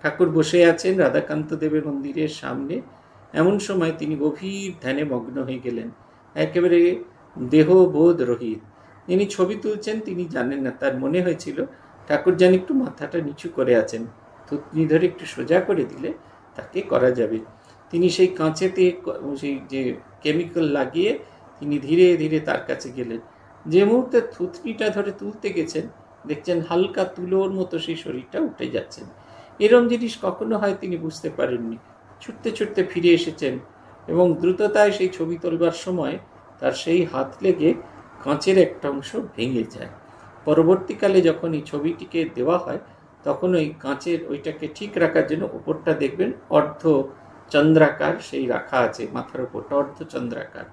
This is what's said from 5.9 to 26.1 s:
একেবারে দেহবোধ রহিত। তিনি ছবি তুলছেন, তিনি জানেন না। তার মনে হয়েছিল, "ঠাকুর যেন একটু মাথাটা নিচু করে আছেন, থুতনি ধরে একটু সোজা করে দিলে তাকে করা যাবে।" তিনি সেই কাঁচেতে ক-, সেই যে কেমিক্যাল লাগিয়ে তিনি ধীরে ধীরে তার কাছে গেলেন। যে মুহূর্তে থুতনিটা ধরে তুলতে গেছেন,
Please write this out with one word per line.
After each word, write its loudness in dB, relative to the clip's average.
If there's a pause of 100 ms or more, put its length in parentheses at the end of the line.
একেবারে 2 (340)
দেহবোধ 6
রহিত। -2 (480)
তিনি 2
ছবি 0
তুলছেন, -4
তিনি -6
জানেন -4
না। -2
তার -4
মনে 0
হয়েছিল, -4 (440)
"ঠাকুর 2
যেন 8
একটু 0
মাথাটা -2
নিচু -8
করে 4
আছেন, 0 (420)
থুতনি -2
ধরে 4
একটু -4
সোজা 0
করে 0
দিলে -8 (440)
তাকে -8
করা 0
যাবে।" -2 (520)
তিনি 2
সেই 4
কাঁচেতে 0
ক-, -8
সেই -6
যে -4 (260)
কেমিক্যাল 0
লাগিয়ে 0 (420)
তিনি -2
ধীরে 4
ধীরে 0
তার -4
কাছে -6
গেলেন। -6 (480)
যে 4
মুহূর্তে 2
থুতনিটা -6
ধরে -4
তুলতে -8
গেছেন, -4 (380)